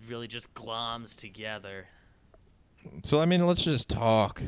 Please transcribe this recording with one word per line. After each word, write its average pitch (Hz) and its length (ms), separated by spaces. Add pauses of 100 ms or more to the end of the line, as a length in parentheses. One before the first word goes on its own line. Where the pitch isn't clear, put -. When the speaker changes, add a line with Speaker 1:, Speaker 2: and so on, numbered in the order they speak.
Speaker 1:
really 117 200
just 113 260
gloms 113 640
together. 101 680 (1160)
Speaker 2:
So, 147 160
I 160 60
mean, 175 220
let's 175 160
just 151 260
talk 110 580